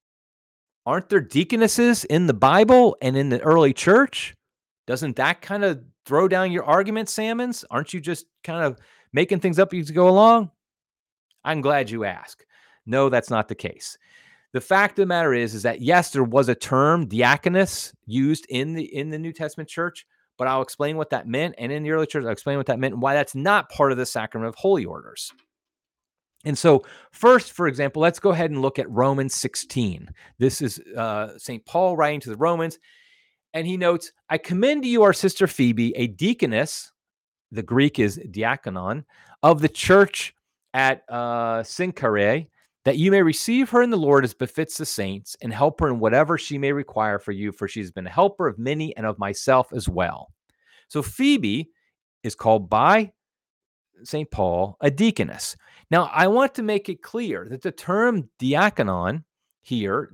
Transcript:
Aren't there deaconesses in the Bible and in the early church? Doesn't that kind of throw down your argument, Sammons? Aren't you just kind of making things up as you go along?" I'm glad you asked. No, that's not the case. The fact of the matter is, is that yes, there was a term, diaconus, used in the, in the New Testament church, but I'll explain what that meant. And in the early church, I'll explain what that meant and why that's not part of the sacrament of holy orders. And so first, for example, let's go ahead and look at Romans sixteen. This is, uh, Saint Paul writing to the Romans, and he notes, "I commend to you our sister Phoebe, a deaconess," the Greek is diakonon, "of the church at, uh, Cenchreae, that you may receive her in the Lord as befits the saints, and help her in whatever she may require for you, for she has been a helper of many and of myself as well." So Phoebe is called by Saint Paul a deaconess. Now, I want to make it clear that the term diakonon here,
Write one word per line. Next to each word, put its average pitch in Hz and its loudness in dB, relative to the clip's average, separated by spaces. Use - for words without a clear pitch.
Aren't 160 -4
there 196 6
deaconesses 226 2
in 170 2
the 135 4
Bible 214 6
and 131 -2
in 139 0
the 123 0
early 156 6
church? - 2
Doesn't 127 -6
that 151 -2
kind 202 -4
of 151 -2
throw 165 2
down 185 0
your 175 -4
argument, 196 0
Sammons? 233 -6
Aren't - -6
you 180 -10
just 160 -8
kind 165 -6
of 131 -2
making 180 0
things 175 0
up 190 4
as 165 -6
you 156 -10
go 180 6
along?" 214 6
I'm 151 -4
glad 135 0
you 113 -6
asked. - -10
No, 131 2
that's 123 0
not 110 -2
the 104 -10
case. - -12
The 127 -4
fact 196 2
of 196 0
the 185 0
matter 170 0
is, 117 -2
is 107 -6
that 117 -2
yes, 165 2
there 135 0
was 123 2
a 120 2
term, 147 0
diaconus, 147 0
used 135 -2
in 139 -4
the, 160 -8
in 151 -8
the 156 -8
New 165 -10
Testament 156 -12
church, 170 -8
but 127 -4
I'll 131 0
explain 147 -6
what 151 -8
that 123 -6
meant. 139 -4
And 120 -8
in 151 -6
the 151 -6
early 156 -2
church, 147 -6
I'll 117 -4
explain 139 -6
what 135 -4
that 120 -2
meant 131 -2
and 120 -8
why 135 2
that's 147 -2
not 180 0
part 139 2
of 127 -2
the 123 -4
sacrament 113 -8
of 110 -10
holy 190 0
orders. 71 -14
And 147 -4
so 147 6
first, 247 4
for 175 -4
example, 139 -2
let's 165 2
go 196 2
ahead 165 0
and 135 -4
look 135 -2
at 131 -4
Romans 135 0
sixteen. - -6
This 131 0
is, 120 -6
uh, 110 -6
Saint 117 -14
Paul 180 0
writing 151 0
to 113 -12
the 107 -10
Romans, 165 -2
and 160 -6
he 185 -4
notes, 175 0
"I 160 0
commend 254 0
to 254 -4
you 233 4
our 202 8
sister 190 0
Phoebe, 117 0
a 120 -2
deaconess," 135 -4
the 104 -8
Greek 135 2
is 104 0
diakonon, 107 -6
"of 151 4
the 156 4
church - 2
at, 131 0
uh, 117 -4
Cenchreae, 123 -2
that 135 0
you 180 2
may 196 6
receive 233 0
her 240 4
in 247 4
the 233 0
Lord 143 4
as 113 -4
befits - -6
the 156 -10
saints, 98 -8
and 117 -8
help 147 0
her 156 0
in 123 -4
whatever 139 2
she - -8
may 139 -2
require 107 -4
for 104 -10
you, 101 -6
for 98 -8
she 110 -10
has 92 -10
been 92 -12
a 90 -14
helper 185 0
of 104 -6
many 151 -6
and 110 -4
of 107 -4
myself 107 0
as 120 -8
well." 87 -4
So 151 -4
Phoebe 160 0
is 113 -8
called 110 0
by 175 2
Saint 151 -10
Paul 95 -2
a 143 2
deaconess. 143 -4
Now, 160 0
I 165 2
want 254 0
to 247 -8
make 208 -4
it 180 -10
clear 147 -8
that 127 -14
the 185 -8
term 202 -2
diakonon 127 -2
here, 113 -4